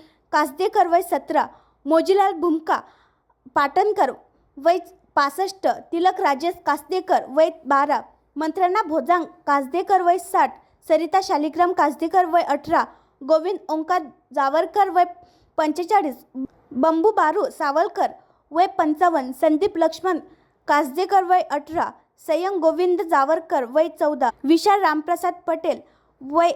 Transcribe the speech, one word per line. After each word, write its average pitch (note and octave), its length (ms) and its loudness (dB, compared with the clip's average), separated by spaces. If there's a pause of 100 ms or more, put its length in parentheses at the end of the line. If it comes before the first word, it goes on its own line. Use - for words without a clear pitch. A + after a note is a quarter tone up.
(320)
कासदेकर F4 540 0
वय F4 160 2
सतरा, D4 420 -2 (420)
मोजीलाल F#4 460 2
भुमका D#4+ 460 -2 (760)
पाटणकर D#4+ 560 0 (460)
वय E4 220 2 (380)
पासष्ट, D#4 500 -2 (260)
तिलक F4+ 280 0
राजेश D#4+ 340 0 (120)
कासदेकर D#4+ 640 -2
वय D#4 220 2 (140)
बारा, C#4 360 0 (360)
मंत्रण्णा F4+ 460 0
भोजांग D#4+ 420 0 (220)
कासदेकर E4+ 560 0
वय F4 160 2
साठ, F4 420 -2 (260)
सरिता D#4+ 360 0
शालिग्राम E4 500 0
कासदेकर E4+ 540 0
वय E4 160 2
अठरा, D4 420 -2 (380)
गोविंद D#4+ 360 0 (100)
ओंकार D#4+ 340 -2 (320)
जावरकर E4 560 0
वय F4 140 2 (540)
पंचेचाळीस, D#4+ 560 0 (580)
बंबू D#4+ 380 2
बारू F4 400 0
सावलकर D4+ 600 0 (420)
वय E4+ 140 4 (120)
पंचावन्न, D4+ 600 0
संदीप E4 380 0
लक्ष्मण E4 400 0 (500)
कासदेकर D#4+ 560 0
वय F4+ 160 2 (100)
अठरा, D4 400 -4 (340)
सय्यम F4+ 360 -2
गोविंद E4 420 0
जावरकर D#4+ 640 0
वय D4+ 240 0 (120)
चौदा, C#4+ 300 0 (140)
विशाल F4+ 360 4
रामप्रसाद E4+ 540 -2 (120)
पटेल E4 340 -4 (400)
वय D#4+ 360 0